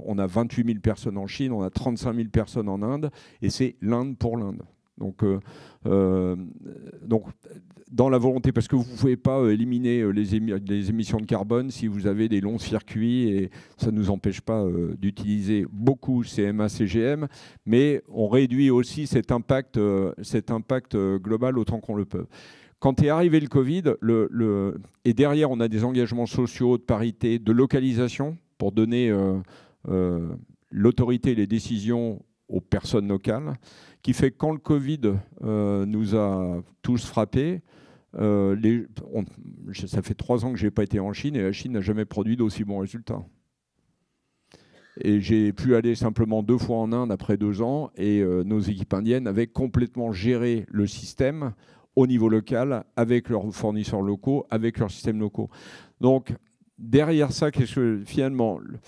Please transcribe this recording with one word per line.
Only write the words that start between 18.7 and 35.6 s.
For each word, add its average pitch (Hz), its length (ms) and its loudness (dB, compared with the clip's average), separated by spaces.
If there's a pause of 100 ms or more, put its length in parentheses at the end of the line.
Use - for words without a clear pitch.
cet 127 260 0
impact, 127 460 -2
euh, 98 420 2
cet 101 300 -4
impact, 120 440 -2
euh, 98 240 2
global 113 400 0
autant 113 220 -2
qu'on 107 140 -8
le 104 100 -2
peut. - 220 -6 (520)
Quand 135 240 2
est 147 60 4
arrivé 160 320 4
le 147 80 -2
covid, 139 520 2
le, 110 300 2
le, 101 520 0 (240)
et 117 80 6
derrière 143 360 4
on 123 100 -2
a 113 80 2
des 110 140 0
engagements 120 440 0
sociaux, 123 500 2
de 117 60 -12
parité, 113 560 0
de 110 140 2
localisation, 131 840 2 (220)
pour 101 140 -2
donner, 113 380 2
euh, 98 280 2 (500)
euh, 90 400 0 (420)
l'autorité 120 600 2
et 123 40 0
les 107 120 2
décisions 113 760 -2 (260)
aux 92 120 -4
personnes 101 480 -2
locales, 113 460 -2 (480)
qui 127 100 0
fait 135 180 2
que - 80 -8
quand 156 120 0
le 156 80 -4
covid, 139 540 0 (320)
euh, 101 400 0